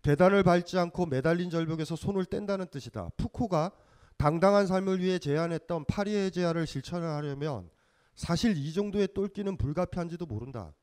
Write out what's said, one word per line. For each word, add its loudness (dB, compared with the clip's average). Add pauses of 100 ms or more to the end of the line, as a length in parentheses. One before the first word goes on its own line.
계단을 6
밟지 4
않고 0
매달린 0
절벽에서 -2
손을 -2
뗀다는 -4
뜻이다. -10
푸코가 -2 (460)
당당한 6
삶을 0
위해 0
제안했던 -2
파리의 0
제안을 0
실천하려면 -6 (460)
사실 0
이 -4
정도의 0
똘끼는 -4
불가피한지도 -4
모른다. -10 (100)